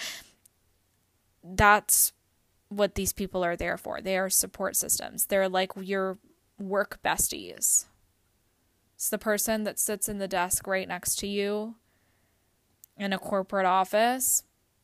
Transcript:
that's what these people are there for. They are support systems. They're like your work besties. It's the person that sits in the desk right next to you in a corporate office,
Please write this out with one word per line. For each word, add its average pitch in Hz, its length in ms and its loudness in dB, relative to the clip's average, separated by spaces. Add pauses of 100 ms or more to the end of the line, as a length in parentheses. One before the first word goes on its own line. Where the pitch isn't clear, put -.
(1400)
that's 202 680 4 (560)
what 202 260 0
these 190 180 -2
people 185 320 -2
are 175 120 0
there 175 200 -4
for. - 240 -8
They 190 160 -2
are 190 140 0
support - 460 0
systems. - 500 -2
They're 190 220 2
like 185 280 0
your 190 420 -4 (400)
work 202 460 -2
besties. - 800 0 (1080)
It's - 160 -4
the 214 80 -4
person 214 460 0
that 202 160 -4
sits - 280 -2
in 208 100 -6
the 196 100 -4
desk 185 400 0
right 190 180 -2
next - 300 -4
to - 100 -4
you 202 480 -2 (1200)
in 196 160 -2
a 190 60 -2
corporate 190 480 0
office, 208 800 2 (400)